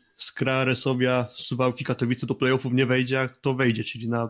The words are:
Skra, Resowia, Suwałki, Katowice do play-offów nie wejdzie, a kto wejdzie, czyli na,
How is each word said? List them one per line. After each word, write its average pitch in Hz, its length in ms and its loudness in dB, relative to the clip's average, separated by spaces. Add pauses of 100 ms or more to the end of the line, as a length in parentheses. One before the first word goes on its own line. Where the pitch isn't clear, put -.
(180)
Skra, 131 460 -2
Resowia, 127 720 2
Suwałki, 127 480 -2
Katowice 123 440 -2
do 139 60 -2
play-offów 131 400 0
nie 131 120 4
wejdzie, 127 360 2
a 131 60 -2
kto 135 260 -4
wejdzie, 123 300 2
czyli 113 260 -8
na, 117 200 -2